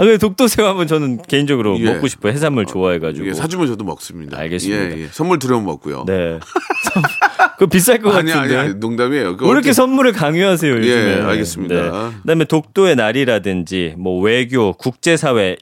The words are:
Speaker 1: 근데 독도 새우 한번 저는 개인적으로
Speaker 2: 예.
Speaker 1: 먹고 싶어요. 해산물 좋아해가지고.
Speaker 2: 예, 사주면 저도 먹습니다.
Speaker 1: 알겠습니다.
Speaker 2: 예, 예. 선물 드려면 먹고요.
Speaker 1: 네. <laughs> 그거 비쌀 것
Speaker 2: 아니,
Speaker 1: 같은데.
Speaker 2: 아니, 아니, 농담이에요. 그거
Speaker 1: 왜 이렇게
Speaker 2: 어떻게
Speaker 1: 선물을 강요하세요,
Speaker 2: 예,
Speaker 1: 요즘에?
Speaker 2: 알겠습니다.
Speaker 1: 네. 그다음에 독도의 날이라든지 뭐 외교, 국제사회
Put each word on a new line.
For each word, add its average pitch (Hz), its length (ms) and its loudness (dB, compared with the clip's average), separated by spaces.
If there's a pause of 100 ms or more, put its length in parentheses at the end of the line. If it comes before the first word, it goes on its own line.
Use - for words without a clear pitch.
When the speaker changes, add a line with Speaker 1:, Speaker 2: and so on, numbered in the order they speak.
Speaker 1:
근데 214 140 6
독도 214 300 2
새우 214 200 2
한번 185 200 0
저는 143 340 -2
개인적으로 127 580 0
Speaker 2:
예. 113 60 0
Speaker 1:
먹고 113 220 0
싶어요. 107 260 -4
해산물 143 320 0
좋아해가지고. 87 600 -2
Speaker 2:
예, 95 60 -4
사주면 165 340 -2
저도 110 180 -4
먹습니다. 78 520 -12
Speaker 1:
알겠습니다. 87 600 -4
Speaker 2:
예, 80 60 -8
예. 76 60 -12
선물 170 300 0
드려면 123 260 0
먹고요. 71 400 -8
Speaker 1:
네. 85 380 -2
<laughs> - 1120 -2
그거 190 100 4
비쌀 233 320 4
것 208 140 2
Speaker 2:
아니, 165 180 0
Speaker 1:
같은데. 143 260 0
Speaker 2:
아니, - 120 -2
아니, 98 100 -8
농담이에요. 117 580 -2
그거 127 80 -2
Speaker 1:
왜 185 60 4
이렇게 277 180 4
Speaker 2:
어떻게 262 40 4
Speaker 1:
선물을 254 380 4
강요하세요, 165 640 2
Speaker 2:
예, 117 40 2
Speaker 1:
요즘에? 110 440 2
Speaker 2:
알겠습니다. 92 540 -2
Speaker 1:
네. 92 460 -4
그다음에 156 240 0
독도의 165 520 2
날이라든지 98 1000 0
뭐 90 240 -2
외교, 120 520 2
국제사회 127 880 0